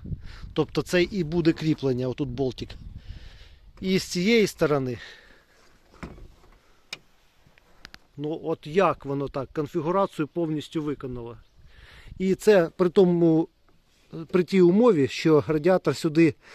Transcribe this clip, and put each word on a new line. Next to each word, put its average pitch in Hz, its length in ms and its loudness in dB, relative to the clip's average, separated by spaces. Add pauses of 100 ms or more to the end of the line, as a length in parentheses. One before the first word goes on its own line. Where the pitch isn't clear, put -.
(540)
Тобто - 280 -2
це 175 220 0
і 175 200 -4
буде 160 300 0
кріплення, 135 540 -2
отут 127 220 -6
болтик. 123 400 -6 (1120)
І 190 180 0
з - 40 -4
цієї 202 440 2
сторони, 139 500 -2 (3250)
ну 151 260 -8
от 156 240 -8
як 165 380 0
воно 139 220 -6
так, 131 260 -10
конфігурацію 165 760 -4
повністю 156 560 -6
виконало. 123 540 -10 (800)
І 190 180 0
це 180 420 4
при 180 120 2
тому, 170 580 4 (840)
при 180 120 2
тій 190 180 2
умові, 180 460 6
що 151 400 2
радіатор 156 480 0
сюди 160 400 2 (200)